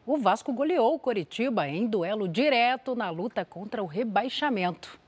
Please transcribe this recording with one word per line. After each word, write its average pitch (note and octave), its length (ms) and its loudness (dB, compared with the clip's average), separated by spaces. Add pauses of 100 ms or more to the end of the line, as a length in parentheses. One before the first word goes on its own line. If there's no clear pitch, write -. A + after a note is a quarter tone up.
o C4+ 100 0
Vasco A3 380 2
goleou C#4+ 420 2
o - 40 -2
Coritiba A3 680 -2
em E3 180 -2
duelo G3+ 440 -2
direto B3 680 2
na A3 140 -4
luta F3+ 340 -4
contra G#3 400 -8
o F#3 40 -4
rebaixamento. A3 1080 -2 (100)